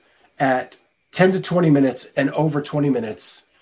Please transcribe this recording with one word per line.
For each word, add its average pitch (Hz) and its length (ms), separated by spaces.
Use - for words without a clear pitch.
at 131 380
ten 190 220
to 185 80
twenty 175 280
minutes 139 440
and 139 180
over 147 300
twenty 147 280
minutes, - 600